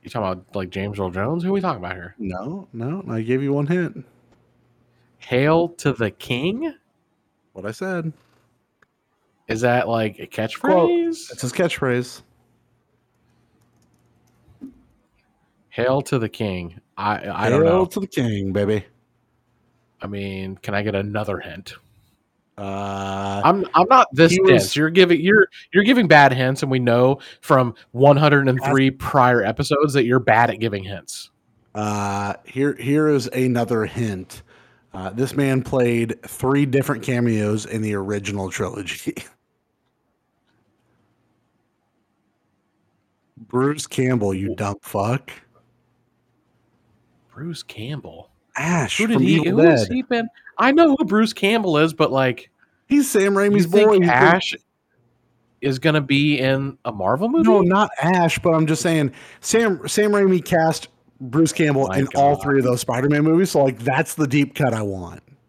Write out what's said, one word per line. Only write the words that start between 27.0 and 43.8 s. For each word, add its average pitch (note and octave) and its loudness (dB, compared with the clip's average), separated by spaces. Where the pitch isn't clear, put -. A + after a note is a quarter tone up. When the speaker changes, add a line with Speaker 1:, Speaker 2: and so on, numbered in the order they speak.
Speaker 1:
from B2+ 2
one C#3 6
hundred C#3+ 4
and B2+ 0
three C3+ 2
prior B2 2
episodes C#3 -2
that C3+ 2
you're B2 2
bad A#2 2
at G2+ -8
giving G#2 -4
hints. - -16
Speaker 2:
Uh, G2+ -6
here, C#3 -4
here C#3+ -2
is C#3 0
another A#2+ 0
hint. G2+ -8
Uh, F#2+ -10
this A#2 -6
man C3+ -2
played A#2+ -2
three C#3 -2
different C3 -2
cameos A2 -2
in A2 -8
the G#2+ -4
original G2 -6
trilogy. - -8
<laughs> - -18
Bruce C3+ -2